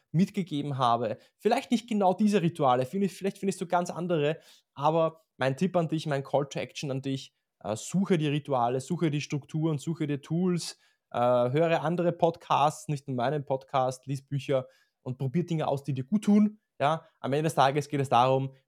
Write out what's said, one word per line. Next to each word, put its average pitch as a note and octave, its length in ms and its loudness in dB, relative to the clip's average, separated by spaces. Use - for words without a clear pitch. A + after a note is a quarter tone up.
mitgegeben D3+ 680 -2
habe. A#2 400 0
Vielleicht A#3+ 340 0
nicht A#3 160 0
genau G3 280 2
diese G#3 280 4
Rituale, C3 440 2
find-, G3 260 -2
vielleicht G3 260 -6
findest F#3+ 220 -4
du F#3 60 -8
ganz F3+ 240 0
andere, D#3+ 500 -2
aber D#3+ 480 0
mein C3 200 0
Tipp F#3 200 0
an E3 120 2
dich, D#3+ 180 -4
mein C#3 180 -2
Call C#3+ 240 0
to - 100 -8
Action C3+ 320 -8
an C3+ 120 -4
dich, C3+ 320 -6
äh, G#2 160 -4
suche F#3 420 0
die D3+ 100 0
Rituale, C3 520 0
suche E3 300 -2
die C#3+ 100 -2
Strukturen, D#3 560 -4
suche D#3+ 300 -4
die C#3 160 -4
Tools, F3 560 -2
äh, - 80 -6
höre B2+ 640 2
andere E3+ 300 0
Podcasts, D#3 760 0
nicht D3 200 -4
nur C3 80 -4
meinen C#3 280 -2
Podcast, C3 640 -2
lies C3+ 200 -8
Bücher C3+ 400 -2
und B2+ 160 -8
probier C#3 260 -2
Dinge D#3+ 240 -4
aus, C#3 160 -2
die C#3+ 80 -4
dir C3 120 -4
gut G#3 200 -2
tun. G#3 360 4
Ja, D#3 260 -2
am B2+ 140 -4
Ende D#3 100 0
des D#3 100 -2
Tages C#3 360 2
geht C#3+ 100 -2
es C3 80 -2
darum, C3 460 2